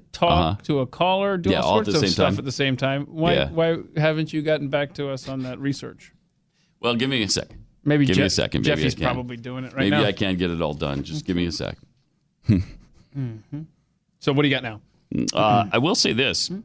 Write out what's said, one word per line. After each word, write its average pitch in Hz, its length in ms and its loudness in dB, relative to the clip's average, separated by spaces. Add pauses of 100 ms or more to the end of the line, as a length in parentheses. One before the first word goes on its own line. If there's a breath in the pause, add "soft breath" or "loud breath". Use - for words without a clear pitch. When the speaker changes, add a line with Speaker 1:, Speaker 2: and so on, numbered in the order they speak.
(120)
Speaker 1:
talk 151 200 2 (260)
Speaker 2:
Uh-huh. - 80 -20
Speaker 1:
to 143 160 0
a 123 40 -2
caller, 190 520 0
do 180 120 0
Speaker 2:
Yeah, - 120 2
Speaker 1:
all 80 140 4
Speaker 2:
all 220 40 4
at 214 60 0
Speaker 1:
sorts - 60 0
Speaker 2:
the - 60 2
Speaker 1:
of 147 40 4
Speaker 2:
same 98 120 2
Speaker 1:
stuff 92 180 4
Speaker 2:
time. 101 80 0
Speaker 1:
at 127 60 -8
the 131 60 -4
same 135 260 0
time. 139 280 -2
Why, 165 300 0
Speaker 2:
Yeah. 139 160 0
Speaker 1:
why 165 260 0 (180)
haven't 156 380 0
you 156 80 -2
gotten 147 260 0
back 143 280 -2
to 143 140 -6
us 135 200 -8
on 135 140 -6
that 127 160 -8
research? 135 520 -6 (680)
Speaker 2:
Well, 117 140 2
give 131 140 0
me 123 140 0
a 95 60 -2
second. - 280 -4 (280)
Speaker 1:
Maybe 147 200 4
Speaker 2:
Give 92 120 4
me 95 60 4
a - 20 4
Speaker 1:
Jeff-, 95 80 0
Speaker 2:
second. - 280 0
Maybe 147 120 2
I - 20 2
Speaker 1:
Jeffy's - 200 0
Speaker 2:
can. - 100 -2
Speaker 1:
probably 123 320 -4
doing 123 260 -10
it 127 100 -12
right 135 40 -6 (120)
Speaker 2:
Maybe - 20 4
Speaker 1:
now. - 120 4
Speaker 2:
I 101 80 2
can't 95 260 0
get 87 140 0
it 85 100 -2
all 76 120 0
done. 71 280 -4
Just 78 240 -8
give 92 100 -2
me 87 120 0
a 82 40 -4
sec. 57 260 -6 (360)
<laughs> - 340 -10
Speaker 1:
Mm-hmm. 113 1120 -4 (580)
So 143 140 0
what 147 100 4
do 147 60 4
you 135 40 2
got 127 100 -2
now? 110 180 -10 (520)
Speaker 2:
Uh, 104 380 4
I 113 80 2
will 170 160 2
say - 180 2
this, 113 380 0 (140)